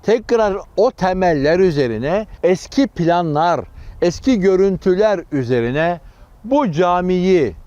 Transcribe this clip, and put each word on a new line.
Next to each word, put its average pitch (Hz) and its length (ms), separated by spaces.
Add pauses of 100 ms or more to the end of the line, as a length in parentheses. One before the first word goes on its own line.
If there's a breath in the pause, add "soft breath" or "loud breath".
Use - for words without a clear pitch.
Tekrar 220 540 (200)
o 233 140
temeller 180 680
üzerine, 147 680 (160 soft breath)
eski 190 440
planlar, 165 720 (420 soft breath)
eski 226 380
görüntüler 190 800 (120)
üzerine 131 680 (440 soft breath)
bu 254 280
camiyi 180 840 (100)